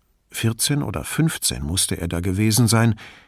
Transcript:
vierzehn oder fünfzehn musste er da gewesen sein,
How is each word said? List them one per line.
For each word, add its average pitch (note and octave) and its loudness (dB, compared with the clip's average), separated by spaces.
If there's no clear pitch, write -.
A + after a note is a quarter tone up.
vierzehn A#2 -2
oder A2 -6
fünfzehn - -2
musste F2 -2
er F2 -2
da F2 -2
gewesen G#2+ 2
sein, A2+ 4